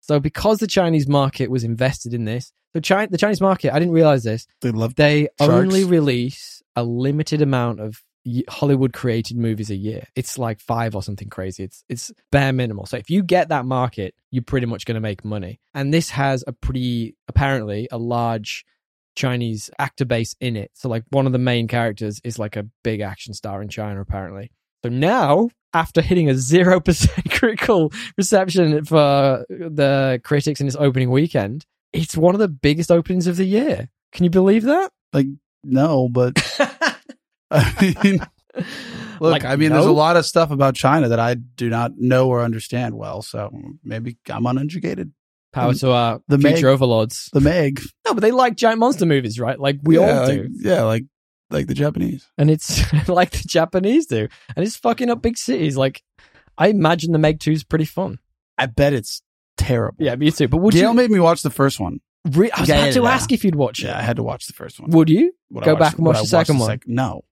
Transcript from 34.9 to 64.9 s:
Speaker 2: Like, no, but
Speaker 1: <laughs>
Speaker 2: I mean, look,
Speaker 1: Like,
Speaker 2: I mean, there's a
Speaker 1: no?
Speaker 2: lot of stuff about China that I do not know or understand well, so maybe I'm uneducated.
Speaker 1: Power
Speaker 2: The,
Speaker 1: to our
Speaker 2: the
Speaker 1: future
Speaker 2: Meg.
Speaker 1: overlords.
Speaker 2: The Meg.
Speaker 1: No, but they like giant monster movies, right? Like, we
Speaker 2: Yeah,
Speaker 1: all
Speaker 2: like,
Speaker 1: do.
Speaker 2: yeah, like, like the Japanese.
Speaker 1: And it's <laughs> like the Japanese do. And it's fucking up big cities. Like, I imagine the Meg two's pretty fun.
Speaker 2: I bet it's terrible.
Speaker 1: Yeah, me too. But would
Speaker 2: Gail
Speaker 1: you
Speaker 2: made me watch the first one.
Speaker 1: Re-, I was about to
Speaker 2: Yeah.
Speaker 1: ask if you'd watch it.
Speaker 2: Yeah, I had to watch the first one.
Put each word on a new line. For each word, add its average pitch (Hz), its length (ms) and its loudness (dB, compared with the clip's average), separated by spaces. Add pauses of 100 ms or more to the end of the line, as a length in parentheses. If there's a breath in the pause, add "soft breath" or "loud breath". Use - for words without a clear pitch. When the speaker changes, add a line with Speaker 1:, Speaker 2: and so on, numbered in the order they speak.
Speaker 2:
Like, 139 140 2 (360)
no, 131 460 2
but 123 240 0 (240)
Speaker 1:
<laughs> - 920 -6
Speaker 2:
I 165 520 2
mean, 196 160 4 (1040 loud breath)
look, 156 120 2
Speaker 1:
Like, 143 120 0
Speaker 2:
I 135 120 -2
mean, 156 160 2
there's 143 120 4
a - 40 4
Speaker 1:
no? - 60 6
Speaker 2:
lot 156 220 4
of 165 100 2
stuff 165 240 2
about 135 240 2
China 139 340 2
that 117 120 2
I 120 140 0
do 120 340 -8
not 117 280 -2
know 127 320 2
or 123 140 0
understand 117 540 -6
well, 104 260 -10
so 107 280 -10 (340)
maybe 113 320 -10 (120)
I'm 113 180 -4
uneducated. 156 680 -4 (400)
Speaker 1:
Power 123 200 0
Speaker 2:
The, 131 80 -2
Speaker 1:
to 131 120 0
our 120 360 0
Speaker 2:
the 143 100 4
Speaker 1:
future 143 160 4
Speaker 2:
Meg. 165 100 2
Speaker 1:
overlords. 123 680 2
Speaker 2:
The 139 80 4
Meg. 147 400 2 (240)
Speaker 1:
No, 427 100 0
but 220 60 0
they 220 120 4
like 254 240 2
giant 226 220 2
monster 220 280 2
movies, 127 340 0
right? 123 180 -4
Like, 139 240 0
we 156 160 6
Speaker 2:
Yeah, - 20 6 (200)
Speaker 1:
all 127 60 2
Speaker 2:
like, 139 160 0
Speaker 1:
do. - 140 -8
Speaker 2:
yeah, 175 260 2
like, 113 220 0 (460)
like - 160 -2
the 135 80 -4
Japanese. 147 520 -2 (100)
Speaker 1:
And 151 140 4
it's - 320 0 (100)
<laughs> 151 160 0
like 180 220 2
the - 180 -6
Japanese 190 580 2
do. 110 220 -2 (260 loud breath)
And 170 120 -2
it's 220 100 -8
fucking 233 320 -2
up 240 140 -2
big 233 160 -2
cities. 156 380 -2
Like, 135 260 -2 (560 soft breath)
I 170 100 4
imagine 165 440 2
the 156 60 2
Meg 156 220 2
two's 151 240 -2
pretty 156 220 -2
fun. - 320 -8 (400)
Speaker 2:
I 131 80 0
bet 143 260 2
it's - 300 -6 (340)
terrible. 117 480 -2
Speaker 1:
Yeah, 123 120 -2
me 151 140 2
too. 143 180 0
But 143 100 2
would 196 160 4
Speaker 2:
Gail 175 160 6
Speaker 1:
you 226 40 2
Speaker 2:
made 240 160 4
me 202 100 4
watch 170 220 4
the 151 80 -2
first 139 300 0
one. 80 200 -6 (320)
Speaker 1:
Re-, 185 180 4
I - 100 -4
was 139 80 2
about 143 240 4
to 247 100 4
Speaker 2:
Yeah. 240 80 4
Speaker 1:
ask 262 220 0
if 226 120 -2
you'd 185 100 2
watch 131 280 -2
it. - 40 -6
Speaker 2:
Yeah, 110 120 -8
I - 40 -6
had 117 140 -2
to 117 60 -6
watch - 260 -8
the - 40 -18
first - 280 -18
one. - 100 -6